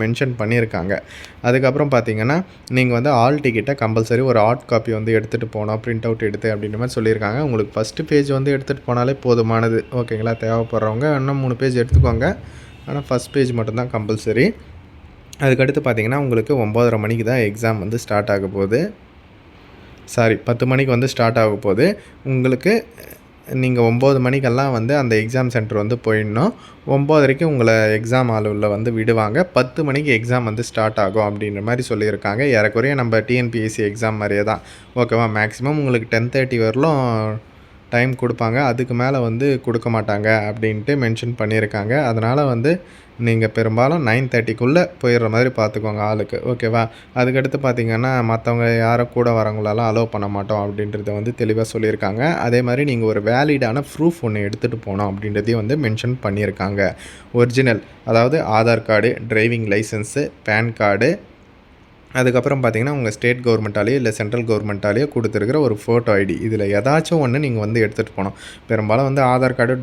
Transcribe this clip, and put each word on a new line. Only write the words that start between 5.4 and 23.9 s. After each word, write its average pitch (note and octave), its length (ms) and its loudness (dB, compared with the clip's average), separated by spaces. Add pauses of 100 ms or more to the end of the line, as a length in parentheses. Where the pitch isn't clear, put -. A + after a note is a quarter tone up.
போகணும், G#2+ 320 -4
பிரிண்ட் A#2 220 -4
அவுட் A2+ 200 -2
எடுத்து G#2 260 -4
அப்படின்ற G#2+ 280 -6
மாதிரி B2 160 -4
சொல்லியிருக்காங்க. A2 480 0
உங்களுக்கு G#2+ 300 -2
ஃபர்ஸ்ட் A2 260 -4 (100)
பேஜ் C#3+ 240 2
வந்து C#3 200 0
எடுத்துட்டு C3+ 340 -6
போனாலே B2 340 0
போதுமானது. A2+ 560 2 (220)
ஓகேங்களா? A2+ 320 -2 (100)
தேவைப்படுறவங்க A2+ 640 -2 (140)
இன்னும் C#3 220 -2
மூணு B2 180 -2
பேஜ் B2 220 0
எடுத்துக்கோங்க. B2 440 2 (600)
ஆனா C#3 180 -4
ஃபர்ஸ்ட் B2 260 -2
பேஜ் C3 240 2
மட்டும்தான் A2+ 340 -4
கம்பல்சரி. A2 540 0 (1000)
அதுக்கடுத்து C3+ 400 2
பார்த்தீங்கன்னா, A#2 400 0
உங்களுக்கு A#2 280 0 (120)
ஒம்போதரை A2+ 400 2
மணிக்கு A2+ 240 -2
தான் B2 220 2
எக்ஸாம் A2 340 -2
வந்து A2+ 180 -4
ஸ்டார்ட் G#2 320 0
ஆக G2 220 -2
போகுது. G2+ 240 0 (1300)
சாரி, A2+ 220 4 (120)
பத்து A#2+ 240 0
மணிக்கு C3 240 2
வந்து B2+ 160 0
ஸ்டார்ட் A#2 300 2
ஆக G#2+ 120 2 (120)
போகுது. G#2 200 4 (460)
உங்களுக்கு C3 420 2 (880)
நீங்க B2+ 180 2 (100)